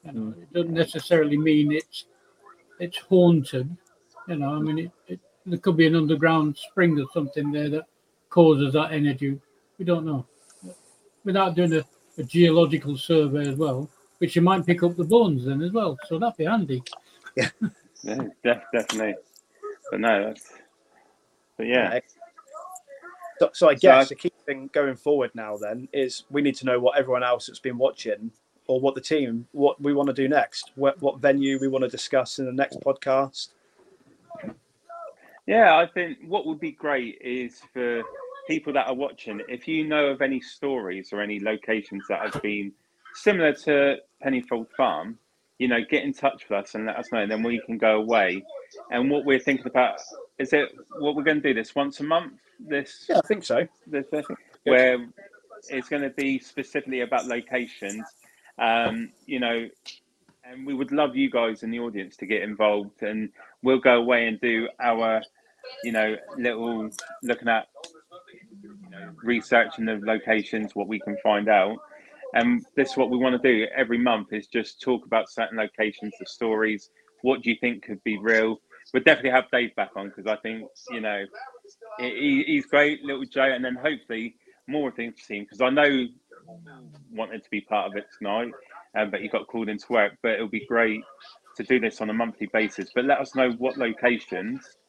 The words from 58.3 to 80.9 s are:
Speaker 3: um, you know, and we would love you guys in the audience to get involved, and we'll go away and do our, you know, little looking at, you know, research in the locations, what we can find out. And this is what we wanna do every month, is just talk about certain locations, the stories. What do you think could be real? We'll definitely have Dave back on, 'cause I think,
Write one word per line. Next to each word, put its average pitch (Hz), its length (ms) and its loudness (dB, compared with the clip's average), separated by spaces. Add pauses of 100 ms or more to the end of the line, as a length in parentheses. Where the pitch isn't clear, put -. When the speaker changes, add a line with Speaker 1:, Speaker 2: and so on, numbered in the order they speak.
Speaker 3:
um, 113 540 0 (160)
you 135 120 -4
know, 117 280 -2 (760)
and 127 220 -18
we 139 80 -6
would 131 180 -4
love 143 240 0
you 135 140 2
guys 117 340 0
in 113 80 -4
the 117 80 -4
audience 104 380 -8
to - 80 -12
get 104 180 0
involved, 104 580 0
and 107 280 -6 (340)
we'll 131 160 4
go 123 180 6
away 120 300 2
and 110 140 -4
do 117 260 0 (120)
our, 113 420 2 (640)
you 117 80 -4
know, 110 240 0 (220)
little 117 520 -4 (340)
looking 117 240 -4
at, 113 200 0 (920)
you - 300 -20
know, 95 200 -18 (120)
research 117 560 2
in 113 60 -4
the 110 180 -2
locations, 110 720 -2
what 101 120 -4
we 107 120 -6
can 101 240 -8
find 104 260 2
out. 104 280 4 (580)
And 120 300 2 (100)
this 135 160 2
is - 60 -4
what 123 120 2
we 123 80 0
wanna 127 220 2
do 117 260 2 (100)
every 120 220 0
month, 117 360 0
is - 140 -8
just - 340 -6
talk 123 240 -2
about 113 240 2
certain 113 280 -4
locations, 107 640 -4
the 95 60 -12
stories. 110 640 -2 (320)
What 131 200 0
do 117 80 -2
you 113 100 0
think 120 240 -4
could 101 200 -12
be 110 160 -4
real? 110 420 2 (320)
We'll 127 100 2
definitely 143 280 4
have 127 200 2
Dave 120 240 -2
back 98 200 -4
on, 98 160 -10
'cause 98 160 -12
I 107 100 0
think, 110 320 -10 (220)